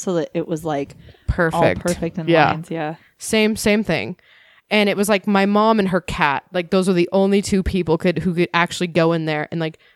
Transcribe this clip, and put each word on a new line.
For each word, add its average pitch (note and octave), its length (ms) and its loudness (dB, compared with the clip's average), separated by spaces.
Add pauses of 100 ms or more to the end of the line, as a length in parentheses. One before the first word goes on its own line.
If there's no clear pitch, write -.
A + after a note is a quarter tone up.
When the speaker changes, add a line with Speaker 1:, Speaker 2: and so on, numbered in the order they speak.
Speaker 1:
so F#3+ 140 -2
that D#3+ 200 -2
it E3 140 -4
was, E3 160 -6
like, C#3+ 320 -6 (320)
Speaker 2:
Perfect. E3 260 0
Speaker 1:
all C#3+ 280 2
perfect F3 360 -4
in D#3+ 100 -6
Speaker 2:
Yeah. D#3+ 220 4
Speaker 1:
lines. D#3+ 200 -6
Yeah. D#3+ 260 -6 (220)
Speaker 2:
Same, A3 380 0
same G#3+ 280 0
thing. D3+ 320 -4 (540)
And G#3 200 2
it D#3 60 -2
was, G3 120 0
like, G3+ 200 0
my G3 180 4
mom G#3+ 320 4
and G3 120 2
her F3+ 100 0
cat. D3 420 -2 (100)
Like, F3 180 -4
those F#3+ 180 2
were F#3+ 60 4
the F3 180 2
only G3 280 2
two F#3+ 220 0
people E3 340 0
could, F3 220 0
who E3 160 -2
could E3+ 180 0
actually E3+ 360 0
go E3 240 2
in D#3+ 140 -2
there. D3+ 260 -4
And, E3 80 -4
like, D#3+ 180 -6 (180)